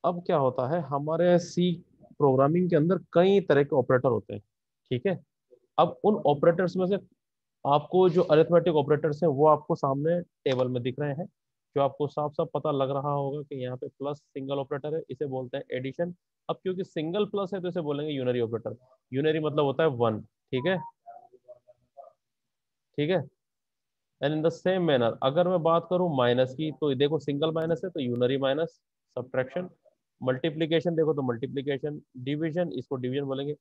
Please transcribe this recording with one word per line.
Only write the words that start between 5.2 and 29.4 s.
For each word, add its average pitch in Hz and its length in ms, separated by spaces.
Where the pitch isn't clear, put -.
अब 175 260
उन 208 120
operators 170 500
में 185 100
से 190 120
आपको 151 440
जो 170 140
arithmetic 165 520
operators 147 480
हैं 170 80
वो 143 160
आपको 151 280
सामने 147 460
टेबल 127 480
में 127 140
दिख 127 160
रहे 147 140
हैं, 170 120
जो 139 60
आपको 139 260
साफ 147 260
साफ 165 200
पता 151 200
लग 135 180
रहा 139 200
होगा 143 320
कि 135 200
यहाँ 127 140
पे 139 120
plus 143 280
single 139 420
operator 147 360
है, 160 140
इसे 143 180
बोलते 131 300
हैं - 60
addition। 135 420
अब 165 140
क्योंकि 185 220
single 170 420
plus 202 260
है 190 80
तो 180 60
इसे 175 160
बोलेंगे 147 300
unary 127 280
operator। 110 340
unary 156 300
मतलब 151 240
होता 139 180
है 160 80
वन। 117 300
ठीक - 460
है, 185 100
ठीक 147 120
है, 175 140
and 143 120
in 156 80
the 160 100
same 180 360
manner 120 240
अगर 160 240
मैं 180 160
बात 165 260
करूँ 180 280
minus 123 360
की, 156 180
तो 147 240
देखो 143 240
single 147 340
minus 160 300
है 190 60
तो 170 100
यूनरी 123 400
minus, 139 400
subtraction, 160 540